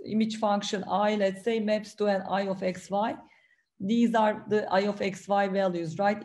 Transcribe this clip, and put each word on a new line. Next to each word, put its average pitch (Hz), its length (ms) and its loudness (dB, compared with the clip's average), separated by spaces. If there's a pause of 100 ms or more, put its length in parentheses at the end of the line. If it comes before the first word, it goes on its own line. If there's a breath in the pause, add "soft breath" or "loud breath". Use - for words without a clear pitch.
image 220 320 0
function 202 540 0
I, 208 240 2
let's 190 280 0
say, 226 180 0
maps 214 340 -2
to 208 120 0
an 196 220 2
I 196 200 -2
of 190 140 -4
X, 185 280 -4
Y. 208 260 0 (640 soft breath)
These 226 340 2
are 214 340 2
the 208 220 0
I 185 100 4
of 202 200 -2
X, 196 260 -4
Y 202 220 2
values, 175 500 -2
right, 208 260 2